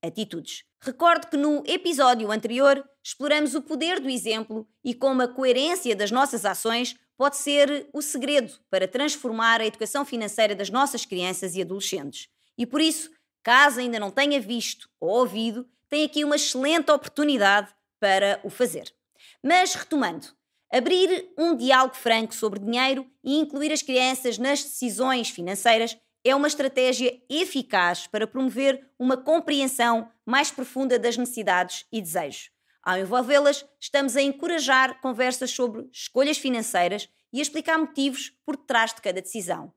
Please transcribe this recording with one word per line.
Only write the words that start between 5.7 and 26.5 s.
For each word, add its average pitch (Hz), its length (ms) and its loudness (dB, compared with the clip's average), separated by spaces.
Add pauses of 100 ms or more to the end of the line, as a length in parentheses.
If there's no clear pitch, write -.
das 202 160 -2
nossas 254 340 0
ações 226 520 -2 (200)
pode 277 200 0
ser 285 560 2
o 294 100 -6
segredo 277 500 -2 (160)
para 185 200 0
transformar 226 720 0
a 226 60 0
educação 220 380 -4
financeira 214 520 0
das 190 140 -6
nossas 254 340 0
crianças 180 500 -4
e 185 80 -4
adolescentes. 175 680 -8 (300)
E 233 80 -2
por 294 140 -2
isso, - 320 0 (320)
caso 254 340 6
ainda 240 220 -4
não 202 100 -4
tenha 285 300 2
visto 220 480 -8 (100)
ou 165 120 -2
ouvido, 226 580 0 (200)
tem 302 160 0
aqui 294 200 -2
uma 294 120 2
excelente 294 540 0
oportunidade 240 840 2 (280)
para 196 420 2
o 202 80 -8
fazer. 185 420 -4 (520)
Mas 359 300 4
retomando, 220 520 -4 (460)
abrir 359 680 2
um 330 160 2
diálogo 262 400 4
franco 226 400 0
sobre 202 240 -4
dinheiro 254 480 0 (160)
e 277 160 0
incluir 294 320 -2
as 311 120 -2
crianças 254 540 0
nas 269 280 -2
decisões 247 680 -2
financeiras 226 680 0 (280)
é 262 100 4
uma 285 120 2
estratégia 254 840 0